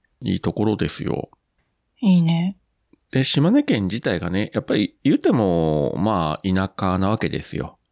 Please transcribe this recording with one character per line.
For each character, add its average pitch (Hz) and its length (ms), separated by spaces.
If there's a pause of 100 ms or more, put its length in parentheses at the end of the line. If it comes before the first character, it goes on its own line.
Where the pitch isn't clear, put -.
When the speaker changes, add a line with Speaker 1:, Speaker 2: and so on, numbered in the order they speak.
(220)
Speaker 1:
い 98 140
い - 40
と 87 140
こ 104 100
ろ 107 120
で 80 120
す - 160
よ。 - 240 (720)
Speaker 2:
い 185 180
い 170 40
ね。 170 340 (540)
Speaker 1:
で、 131 140
島 151 260
根 285 120
県 139 220
自 98 160
体 95 180
が 87 120
ね、 95 240
や 110 80
っ - 20
ぱ - 120
り 104 280
言 - 120
う - 20
て 330 140
も、 82 680
ま 87 440
あ、 95 60
田 95 260
舎 92 240
な 95 120
わ 110 80
け 80 100
で - 140
す - 160
よ。 - 200 (140)